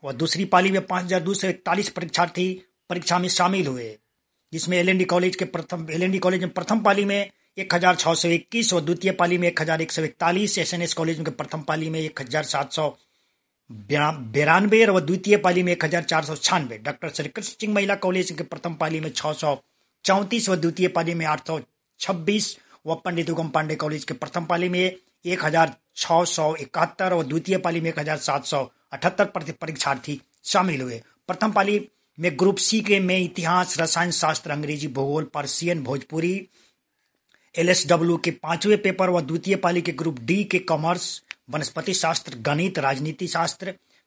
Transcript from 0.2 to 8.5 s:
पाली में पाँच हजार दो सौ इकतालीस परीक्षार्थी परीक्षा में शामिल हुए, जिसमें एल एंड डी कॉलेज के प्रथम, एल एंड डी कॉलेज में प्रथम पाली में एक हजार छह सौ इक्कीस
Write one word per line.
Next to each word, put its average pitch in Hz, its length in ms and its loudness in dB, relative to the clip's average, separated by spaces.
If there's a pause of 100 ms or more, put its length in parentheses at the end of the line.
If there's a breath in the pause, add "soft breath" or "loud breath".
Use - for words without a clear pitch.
पाली 185 260 4
में 185 160 0
पाँच 180 180 -2
हजार 180 160 0
दो 185 140 -2
सौ 190 140 -2
इकतालीस 185 400 -2
परीक्षार्थी 175 760 -2 (220)
परीक्षा 175 300 0
में 180 100 0
शामिल 180 380 2
हुए, 120 320 -8 (540)
जिसमें 165 260 0
एल 175 100 4
एंड 190 100 4
डी 185 60 4
कॉलेज 180 320 2
के 180 80 -2
प्रथम, 165 460 -8
एल 165 120 -2
एंड 185 100 0
डी 190 60 0
कॉलेज 185 220 2
में 185 100 -4
प्रथम 214 300 0
पाली 202 240 4
में 202 260 -2 (280 soft breath)
एक 190 160 0
हजार 175 220 6
छह 165 180 2
सौ 170 140 2
इक्कीस 185 440 0